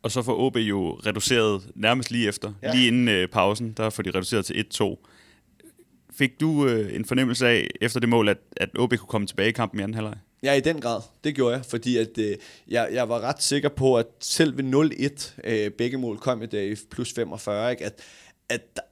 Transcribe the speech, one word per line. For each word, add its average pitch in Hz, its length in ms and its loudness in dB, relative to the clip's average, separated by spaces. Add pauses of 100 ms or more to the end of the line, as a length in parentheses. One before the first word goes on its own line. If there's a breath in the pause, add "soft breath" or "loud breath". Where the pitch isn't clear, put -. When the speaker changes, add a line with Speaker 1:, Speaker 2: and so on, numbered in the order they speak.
Speaker 1:
Og 113 80 -2
så 127 100 -2
får 113 140 0
O 127 140 2
B 123 80 -2
jo 101 340 0 (140)
reduceret 107 560 2 (140)
nærmest 117 360 0
lige 117 160 0
efter, 104 260 -6 (100)
Speaker 2:
Ja. 139 100 -2
Speaker 1:
lige 127 140 4
inden, 120 200 4
øh, 92 220 4
pausen, 107 480 0
der 110 120 -2
får 107 140 -6
de 92 60 -4
reduceret 92 360 -2
til - 140 -4
et - 80 -4
to. - 380 -2 (1080 soft breath)
Fik 135 240 -2
du, 147 280 2
øh, 110 280 0
en 107 100 -4
fornemmelse 123 420 2
af, 110 200 4 (140)
efter 117 180 0
det 117 100 2
mål, 113 200 6
at, 98 80 2 (200)
at 98 200 -2
O 123 100 2
B - 100 -2
kunne - 100 -8
komme 104 200 -2
tilbage 101 220 0
i - 20 0
kampen 110 280 -4
i 98 40 -2
anden 110 120 -6
halvleg? 107 200 -6 (280)
Speaker 2:
Ja, 139 100 4
i 139 60 6
den 151 220 0
grad. 117 200 -2 (220)
Det 151 120 -2
gjorde 123 200 2
jeg, 131 100 -8
fordi 120 320 0
at, 113 200 0
øh, 107 180 0 (320 loud breath)
jeg, 117 240 0
jeg 117 180 -2
var 117 100 0
ret 123 240 -4
sikker 147 260 2
på, 131 260 2
at 117 100 2 (140)
selv 147 380 2
ved 135 60 -4
nul 135 340 4
et, 143 460 -4
øh, 107 280 -2
begge 120 260 -2
mål 117 200 -4
kom 120 260 -2
i - 20 -8
dag 104 260 -2
i 107 40 -4 (160)
plus - 220 -6
femogfyrre, 104 580 -4
ikke? 113 140 -6
At, - 160 -10 (480 loud breath)
at - 260 -6
der - 60 -8 (100)